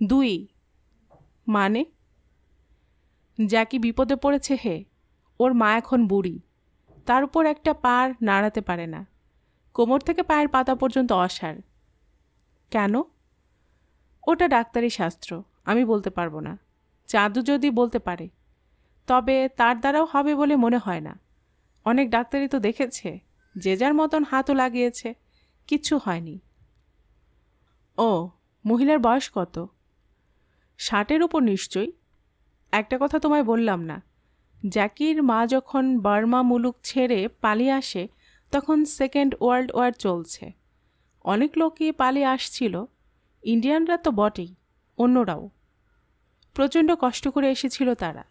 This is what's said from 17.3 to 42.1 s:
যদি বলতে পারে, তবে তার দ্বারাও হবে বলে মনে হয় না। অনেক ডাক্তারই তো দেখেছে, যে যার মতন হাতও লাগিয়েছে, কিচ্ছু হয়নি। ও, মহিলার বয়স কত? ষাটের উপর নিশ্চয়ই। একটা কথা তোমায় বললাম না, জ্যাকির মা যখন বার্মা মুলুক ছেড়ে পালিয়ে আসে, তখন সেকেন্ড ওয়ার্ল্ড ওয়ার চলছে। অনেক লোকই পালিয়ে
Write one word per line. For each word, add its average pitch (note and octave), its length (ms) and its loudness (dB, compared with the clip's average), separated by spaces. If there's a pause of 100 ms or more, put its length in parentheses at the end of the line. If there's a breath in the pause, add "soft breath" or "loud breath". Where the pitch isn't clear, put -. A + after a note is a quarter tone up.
যদি C#4 280 0
বলতে A#3+ 300 0
পারে, F3 300 -10 (800)
তবে C4 420 2
তার A#3+ 300 2
দ্বারাও C#4 260 2
হবে C#4+ 300 0
বলে D4 200 2
মনে A#3+ 220 4
হয় F3+ 240 -6
না। - 180 -16 (640)
অনেক B3 240 2
ডাক্তারই B3 380 -2
তো C4+ 120 -2
দেখেছে, A3+ 600 -4 (380)
যে F#3+ 200 0
যার C4 160 2
মতন D#4 300 0
হাতও C4+ 300 -2
লাগিয়েছে, B3 600 -2 (540)
কিচ্ছু D4 300 -2
হয়নি। E3+ 420 -8 (1600)
ও, F#3+ 320 0 (360)
মহিলার C4+ 340 2
বয়স A#3+ 340 2
কত? F3 320 -6 (1120)
ষাটের A#3 440 0
উপর E4 220 2
নিশ্চয়ই। G3+ 480 -2 (800)
একটা G#3+ 300 -2
কথা D4 180 0
তোমায় D4 240 2
বললাম A3+ 380 0
না, D#3+ 220 -10 (680)
জ্যাকির C#4+ 540 0
মা A#3 240 2
যখন C4 520 0
বার্মা G#3+ 420 2
মুলুক A#3+ 420 0
ছেড়ে A#3+ 440 0
পালিয়ে A#3 440 0
আসে, C4 360 -4 (440 soft breath)
তখন D4+ 340 2
সেকেন্ড C#4 540 0
ওয়ার্ল্ড B3 360 0
ওয়ার B3 160 0
চলছে। F3 600 -6 (720)
অনেক A#3 340 0
লোকই D#4+ 340 0
পালিয়ে C#4 340 0